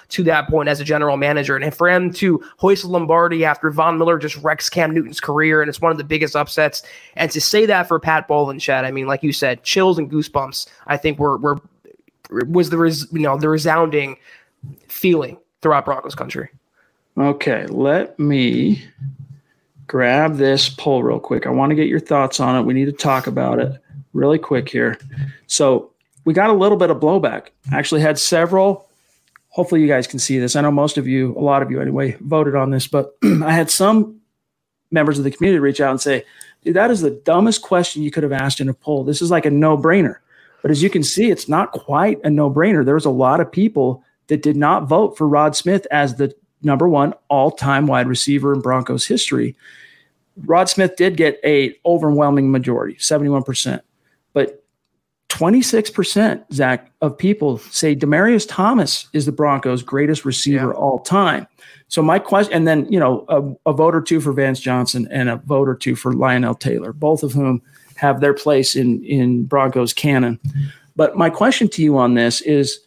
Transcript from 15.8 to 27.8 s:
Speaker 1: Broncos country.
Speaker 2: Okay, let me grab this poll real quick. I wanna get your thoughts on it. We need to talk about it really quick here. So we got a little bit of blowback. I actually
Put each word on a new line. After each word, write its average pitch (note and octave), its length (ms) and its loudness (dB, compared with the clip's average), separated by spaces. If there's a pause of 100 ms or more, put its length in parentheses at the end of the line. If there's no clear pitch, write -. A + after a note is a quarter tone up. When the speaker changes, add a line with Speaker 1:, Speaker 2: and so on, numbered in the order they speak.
Speaker 1:
Broncos C#3 300 -6
country. B2+ 360 -10 (680)
Speaker 2:
Okay, C#3 500 -2
let C#3 500 -2
me C#3 680 0 (1040)
grab C#3 480 0
this C3+ 320 2
poll C3+ 340 -2
real A#2 160 0
quick. - 300 -4
I - 20 -2
wanna C#3 240 2
get D3+ 140 2
your - 100 0
thoughts C#3 400 -2
on B2+ 180 0
it. B2 60 0
We B2+ 120 0
need C3+ 100 0
to C#3+ 80 -4
talk C3+ 340 -2
about B2 320 -2
it C3 220 -4 (340)
really C#3+ 240 2
quick C#3 300 -4
here. A#2+ 300 -2 (480)
So - 460 0 (320)
we D#3+ 100 2
got G3+ 160 4
a A3 40 4
little G3 220 4
bit E3+ 140 2
of D#3 80 0
blowback. D#3 500 -2 (220)
I C#3 80 -2
actually D3+ 220 0